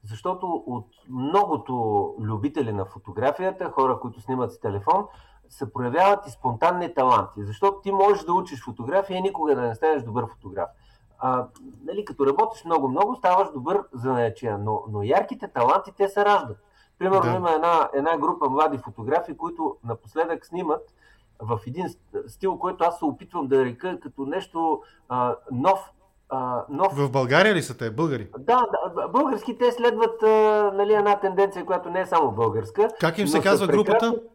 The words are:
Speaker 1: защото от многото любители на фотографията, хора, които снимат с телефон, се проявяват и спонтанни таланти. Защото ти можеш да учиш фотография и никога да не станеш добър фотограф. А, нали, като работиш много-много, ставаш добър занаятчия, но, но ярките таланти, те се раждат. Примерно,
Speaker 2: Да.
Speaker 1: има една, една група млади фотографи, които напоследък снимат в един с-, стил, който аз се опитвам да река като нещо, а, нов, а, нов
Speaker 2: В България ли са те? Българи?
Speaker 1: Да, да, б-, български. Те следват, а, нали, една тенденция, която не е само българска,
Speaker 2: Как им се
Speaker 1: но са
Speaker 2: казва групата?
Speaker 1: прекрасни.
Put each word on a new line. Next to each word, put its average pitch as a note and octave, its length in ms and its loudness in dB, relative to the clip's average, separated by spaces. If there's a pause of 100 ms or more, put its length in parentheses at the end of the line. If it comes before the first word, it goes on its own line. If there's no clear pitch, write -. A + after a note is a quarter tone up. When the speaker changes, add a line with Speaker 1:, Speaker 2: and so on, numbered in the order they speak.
Speaker 1:
защото F3+ 600 -6
от A#2+ 200 -8 (220)
многото C#3+ 680 0 (460)
любители A2+ 520 -4
на G2 120 -4
фотографията, D3 840 -4
хора, B2+ 300 0
които A#2 200 -12
снимат B2+ 320 -4
с - 80 -20
телефон, A#2+ 460 0 (420)
се - 240 -12
проявяват E3 540 2
и C3 40 -14
спонтанни D#3 640 -2
таланти. A2 500 2
Защото G3 360 0
ти G3 120 -4
можеш G3 320 4
да E3+ 80 -2
учиш F3 320 -2
фотография F3+ 540 -2
и F#3 40 -4
никога D#3 320 0
да B2 60 -2
не A#2 140 -2
станеш D#3 280 2
добър A#2 240 -4
фотограф. F#2+ 420 -8 (500)
А, B2+ 280 0 (380)
нали, G3 200 -6
като C#3 220 -2
работиш - 380 0
много-много, E3 520 0
ставаш F#3+ 360 2
добър D#3+ 300 -2 (100)
занаятчия, A#2 680 -2
но, G#2+ 300 -2
но G#2 140 -4
ярките F#3 460 -2
таланти, D#3 480 0
те G3 120 0
се G#3 160 0
раждат. G3+ 320 2 (420)
Примерно, F#3+ 240 2
Speaker 2:
Да. - 140 0
Speaker 1:
има F3 160 0
една, D#3+ 420 4
една D3+ 240 2
група D3+ 300 0
млади C#3+ 300 2
фотографи, C3+ 580 -4
които E3 480 -6
напоследък C#3+ 640 -4
снимат E3 360 -4 (580)
в A2 260 -4
един F3+ 220 -6
с-, F3 100 -14 (300)
стил, F#3 300 -4
който - 260 -2
аз F3 140 0
се F3 60 -6
опитвам D3 440 -6
да C3 160 4
река F3 360 -6
като C#3 260 -12
нещо, E3 560 -2 (260)
а, B2 280 0 (160)
нов, - 380 0 (380)
а, B2+ 400 -4
нов D#3 300 0
Speaker 2:
В C#3 120 0
България C#3 440 4
ли D#3 80 0
са - 140 -10
те? A#2 140 -6
Българи? A#2+ 480 -4
Speaker 1:
Да, A#3 340 2
да, - 180 -4
б-, E3 180 -6
български. B3+ 500 -2
Те B3 140 4
следват, A3+ 500 0
а, G#3+ 40 4 (480)
нали, G3+ 200 4
една G#3 260 4
тенденция, F#3+ 440 0
която F3 260 -2
не F3+ 100 -2
е F3+ 60 -2
само D#3 260 2
българска, A2 560 0 (120)
Speaker 2:
Как E3 180 0
им G3 100 0
се D#3 80 2
Speaker 1:
но D3+ 60 2
са - 60 4
Speaker 2:
казва G3+ 180 4
групата? G3 260 4
Speaker 1:
прекрасни. A3+ 260 2 (160)